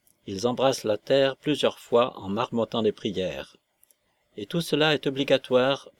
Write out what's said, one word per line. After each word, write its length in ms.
Ils 220
embrassent 360
la 140
terre 380
plusieurs 420
fois 400
en 100
marmottant 540
des 100
prières. 640
Et 100
tout 140
cela 340
est 120
obligatoire 840